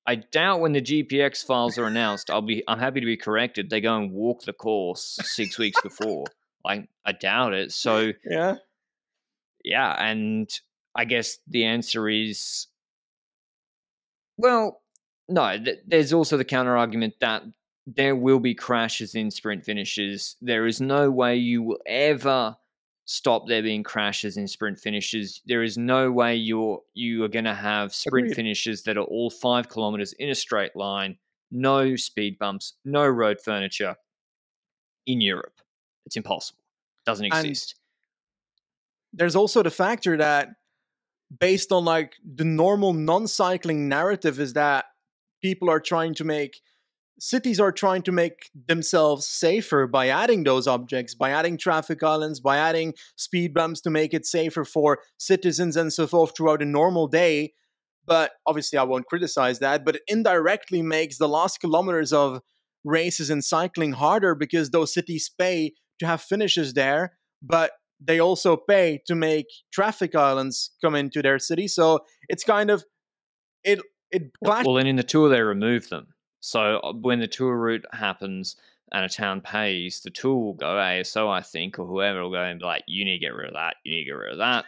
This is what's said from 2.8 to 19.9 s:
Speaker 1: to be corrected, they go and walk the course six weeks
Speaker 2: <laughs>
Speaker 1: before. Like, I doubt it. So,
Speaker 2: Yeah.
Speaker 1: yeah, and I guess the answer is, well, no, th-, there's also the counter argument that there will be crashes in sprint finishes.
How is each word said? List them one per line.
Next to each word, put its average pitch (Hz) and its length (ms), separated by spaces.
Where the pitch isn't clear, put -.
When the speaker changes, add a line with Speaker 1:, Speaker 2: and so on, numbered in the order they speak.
Speaker 1:
to 120 60
be 117 100
corrected, 107 540
they 110 100
go 113 160
and 104 160
walk 113 320
the - 80
course 98 720
six - 340
weeks 107 220
Speaker 2:
<laughs> - 40
Speaker 1:
before. 95 420
Like, 101 240
I 101 80
doubt 104 400
it. 95 180
So, 110 400
Speaker 2:
Yeah. 175 260
Speaker 1:
yeah, 117 340
and 110 520
I 120 120
guess 117 320
the 120 160
answer 113 460
is, 107 580
well, 226 440
no, 123 280
th-, 113 300
there's 151 240
also 156 240
the 131 80
counter 127 320
argument 113 460
that 110 220
there 139 260
will 131 280
be 120 140
crashes 117 600
in 107 160
sprint 104 320
finishes. 101 800